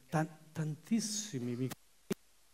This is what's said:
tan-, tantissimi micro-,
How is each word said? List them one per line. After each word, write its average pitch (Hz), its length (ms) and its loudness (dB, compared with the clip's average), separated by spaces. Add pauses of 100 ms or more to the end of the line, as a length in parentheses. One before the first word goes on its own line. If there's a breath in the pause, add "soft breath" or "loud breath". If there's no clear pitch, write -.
tan-, 160 280 2 (140)
tantissimi 147 1040 0
micro-, 127 240 -2 (760)